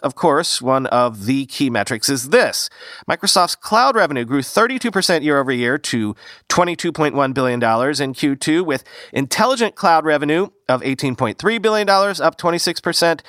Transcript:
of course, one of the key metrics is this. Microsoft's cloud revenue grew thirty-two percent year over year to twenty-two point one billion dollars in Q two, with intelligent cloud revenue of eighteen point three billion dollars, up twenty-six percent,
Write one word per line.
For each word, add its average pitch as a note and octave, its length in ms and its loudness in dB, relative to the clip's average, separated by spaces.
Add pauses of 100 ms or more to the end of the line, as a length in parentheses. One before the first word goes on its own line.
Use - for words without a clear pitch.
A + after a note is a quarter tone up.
of C3+ 100 -4
course, D#3+ 480 0
one C3 260 0
of A#2 380 0
the C3+ 220 0
key C3+ 240 -2
metrics A2 360 -2
is C3+ 220 -2
this. F#3+ 400 2 (400)
Microsoft's F3+ 460 2
cloud A#3+ 400 2
revenue D3 300 0
grew C3 180 -2
thirty-two A#3 480 -2
percent F3+ 320 0
year D3 160 2
over C3+ 120 0
year B2 280 0
to G#2+ 360 -4 (320)
twenty-two F3 440 0
point D3+ 240 0
one C3+ 180 0
billion B2+ 260 0
dollars A#2+ 400 2
in C3+ 140 -2
Q C#3 220 0
two, D#3 280 0
with C#3+ 200 -2 (280)
intelligent A3 600 0
cloud D#3+ 320 2
revenue D3+ 440 0 (200)
of B2+ 140 0
eighteen C3 320 -2
point A2 240 -2
three A3 180 0
billion G#3+ 300 0
dollars, G3 340 2
up D#3 160 0
twenty-six E3+ 420 -2
percent, E3 500 0